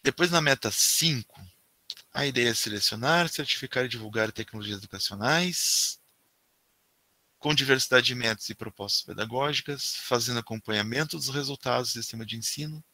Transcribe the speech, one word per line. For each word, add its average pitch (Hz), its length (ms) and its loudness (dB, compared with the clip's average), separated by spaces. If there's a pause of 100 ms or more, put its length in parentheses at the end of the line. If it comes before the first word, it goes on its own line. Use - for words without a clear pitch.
Depois, 165 280 2
na 170 100 4
meta 135 300 2
cinco, - 760 0 (640)
a 143 120 -2
ideia 123 240 2
é 117 60 2
selecionar, 123 760 2
certificar - 560 -2
e 123 40 -2
divulgar 110 440 -2
tecnologias 104 460 -8
educacionais, 120 1200 0 (1400)
com 151 160 0
diversidade 131 520 6
de 127 80 0
métodos 117 340 -2
e 113 60 -8
propostas - 480 -4
pedagógicas, 131 920 -4
fazendo 120 440 0
acompanhamento 113 760 -2
dos 131 100 -4
resultados 131 600 -2
do - 20 -4
sistema 113 320 -8
de 110 120 -10
ensino 156 460 -8 (120)